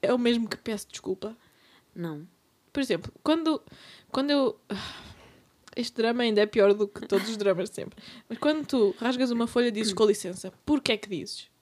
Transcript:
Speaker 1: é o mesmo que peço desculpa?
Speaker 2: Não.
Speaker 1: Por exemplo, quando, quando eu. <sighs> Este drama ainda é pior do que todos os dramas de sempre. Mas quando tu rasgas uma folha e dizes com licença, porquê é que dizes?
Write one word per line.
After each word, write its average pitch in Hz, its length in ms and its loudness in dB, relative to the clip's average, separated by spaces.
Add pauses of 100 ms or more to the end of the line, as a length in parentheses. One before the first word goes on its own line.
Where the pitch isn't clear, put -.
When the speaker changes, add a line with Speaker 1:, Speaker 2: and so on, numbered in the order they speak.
Speaker 1:
é 240 120 2
o 254 40 2
mesmo 240 300 2
que - 100 -8
peço 214 320 -8
desculpa? 196 460 -8 (580)
Speaker 2:
Não. 165 320 -8 (460)
Speaker 1:
Por - 100 -4
exemplo, 190 300 -2 (120)
quando, 320 380 2 (500)
quando 277 200 -2
eu. 277 280 2 (100)
<sighs> - 440 -12 (640)
Este 240 200 -6
drama 233 260 0
ainda 220 200 2
é 214 40 6
pior 202 300 4
do 208 120 0
que - 200 -12
todos 196 200 0
os 226 80 -4
dramas 196 340 0
de - 80 -16
sempre. - 200 -12 (320)
Mas 233 80 -8
quando 302 280 0
tu 208 340 2
rasgas 247 320 0
uma 233 160 0
folha 240 220 2
e - 20 -2
dizes 208 200 -2
com 214 140 4
licença, 185 480 -2 (100)
porquê 294 280 2
é 220 60 2
que 208 120 -12
dizes? - 400 -10 (120)